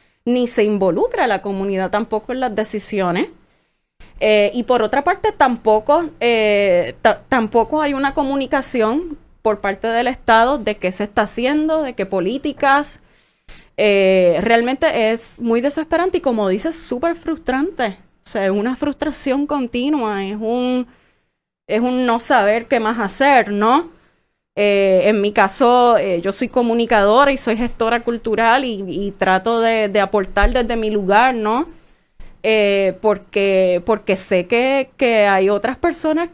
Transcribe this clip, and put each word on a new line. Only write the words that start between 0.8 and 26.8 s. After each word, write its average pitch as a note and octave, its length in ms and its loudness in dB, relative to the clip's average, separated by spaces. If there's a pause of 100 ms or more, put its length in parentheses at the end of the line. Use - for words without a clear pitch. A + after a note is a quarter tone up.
a B3+ 40 2
la G3 140 -2
comunidad G3 480 -4
tampoco G#3+ 440 -4
en C4 80 -6
las B3 120 -2
decisiones. G#3 720 -4 (960)
Eh, G#3 300 4
y A#3+ 100 -4
por A#3+ 200 0
otra C4 200 -2
parte, F#4 280 -2
tampoco, B3+ 760 2 (140)
eh, G3+ 800 2
ta-, G#3+ 260 0
tampoco A#3 540 0
hay D4 140 -2
una C#4 180 -2
comunicación C#4 1040 -2 (240)
por A3 180 -2
parte G3+ 280 -6
del A#3 200 0
Estado A#3+ 520 2
de G#3 180 -4
qué F3+ 140 -4
se G3+ 140 -6
está - 180 -2
haciendo, D4+ 580 -2
de B3+ 140 -6
qué F#3+ 100 -4
políticas. C4+ 960 -2 (760)
Eh, F#3+ 640 4
realmente A#3 720 0
es - 300 -8
muy A#3 180 0
desesperante D#4+ 600 -2
y, - 20 -2
como A3+ 260 0
dices, C4 280 -2
súper E4 400 -4
frustrante. C#4 840 -4 (260)
O - 60 -20
sea, G3 160 -4
es F#3+ 60 2
una G#3+ 240 -2
frustración C#4+ 720 -4
continua, B3 760 -2
es G3 160 -8
un, B3 460 -2 (840)
es G#3+ 140 0
un B3+ 240 0
no A#3 140 0
saber A3+ 480 0
qué B3 120 0
más A3+ 200 -2
hacer, A#3 520 2
¿no? A#3+ 380 0 (640)
Eh, G3 500 2
en G#3+ 160 2
mi G#3 100 0
caso, A#3+ 640 2
eh, F3 240 -2
yo F#3+ 100 -4
soy A#3+ 180 -4
comunicadora A#3 840 2